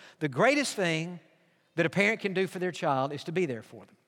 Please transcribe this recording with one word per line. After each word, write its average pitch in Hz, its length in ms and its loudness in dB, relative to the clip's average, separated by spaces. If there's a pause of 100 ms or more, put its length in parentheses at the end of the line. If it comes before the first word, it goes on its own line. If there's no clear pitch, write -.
(200)
The 156 80 -2
greatest 233 480 2
thing 170 440 0 (560)
that 165 100 2
a - 40 2
parent 208 300 2
can 196 140 -4
do 190 120 0
for 190 120 -8
their 180 120 -2
child 143 440 0
is 139 100 -10
to 175 80 -6
be 180 140 2
there 117 160 -6
for 113 160 -18
them. - 180 -20 (120)